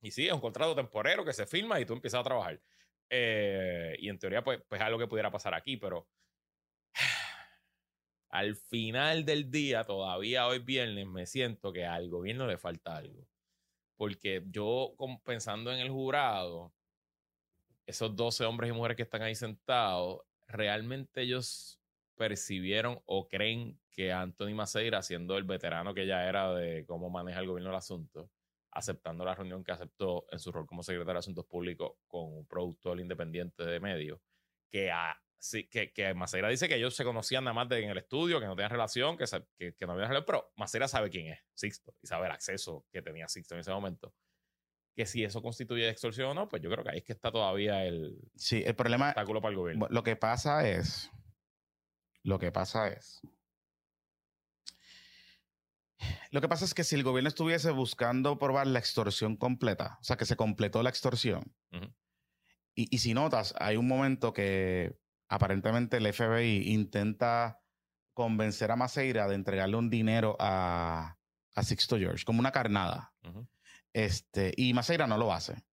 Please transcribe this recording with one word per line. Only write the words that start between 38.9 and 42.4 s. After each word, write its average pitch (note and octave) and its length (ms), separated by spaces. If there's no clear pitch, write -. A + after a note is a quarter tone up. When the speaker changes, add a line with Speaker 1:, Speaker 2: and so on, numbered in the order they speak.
Speaker 1:
que A#2+ 100
sa-, F2+ 180
que, F2 180
que - 100
no F2 80
había G2 140
relación, B2+ 180
pero - 300
Maceira A2+ 320
sabe A2+ 220
quién F2 180
es D#2 120
Sixto - 480
y - 60
sabe E2+ 200
el D#2+ 40
acceso E2+ 600